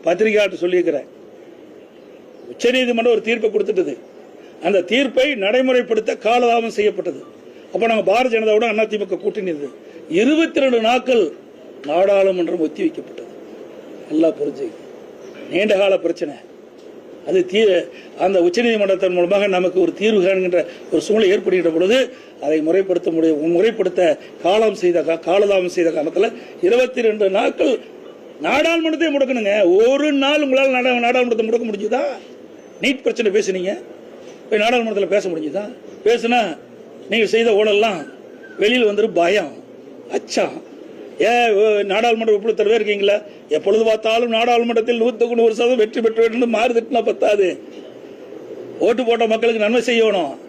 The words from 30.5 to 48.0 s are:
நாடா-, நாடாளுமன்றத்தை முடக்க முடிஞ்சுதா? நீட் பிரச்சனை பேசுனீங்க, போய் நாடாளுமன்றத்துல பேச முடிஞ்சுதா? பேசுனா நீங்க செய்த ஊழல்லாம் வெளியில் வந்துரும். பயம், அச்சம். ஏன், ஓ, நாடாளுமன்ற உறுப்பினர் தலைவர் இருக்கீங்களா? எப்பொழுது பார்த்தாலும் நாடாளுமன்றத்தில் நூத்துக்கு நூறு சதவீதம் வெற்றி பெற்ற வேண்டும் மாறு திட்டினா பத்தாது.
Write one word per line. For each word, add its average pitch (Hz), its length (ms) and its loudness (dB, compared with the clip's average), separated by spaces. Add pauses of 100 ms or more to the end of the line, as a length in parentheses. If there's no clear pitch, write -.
நாடா-, 247 280 0
நாடாளுமன்றத்தை 240 420 0
முடக்க 240 220 0
முடிஞ்சுதா? 214 340 -2 (800)
நீட் 269 240 -2
பிரச்சனை 226 260 0
பேசுனீங்க, 190 420 0 (760)
போய் 214 100 0
நாடாளுமன்றத்துல 220 560 0
பேச 202 140 0
முடிஞ்சுதா? 160 360 -6 (400)
பேசுனா 233 360 2 (680)
நீங்க 220 160 2
செய்த 226 300 2
ஊழல்லாம் 208 500 2 (540)
வெளியில் 233 300 2
வந்துரும். 202 340 0
பயம், 175 300 0 (580)
அச்சம். - 600 -4 (480)
ஏன், 233 360 2
ஓ, 202 80 4 (180)
நாடாளுமன்ற 220 520 0
உறுப்பினர் 208 260 -2
தலைவர் 214 220 4
இருக்கீங்களா? 202 400 0 (280)
எப்பொழுது 196 340 2
பார்த்தாலும் 226 460 0
நாடாளுமன்றத்தில் 233 720 2
நூத்துக்கு 233 380 0
நூறு 226 160 4
சதவீதம் 240 280 2
வெற்றி 226 180 -2
பெற்ற 220 200 2
வேண்டும் 233 280 2
மாறு 233 240 0
திட்டினா 226 320 0
பத்தாது. 202 520 2 (1200)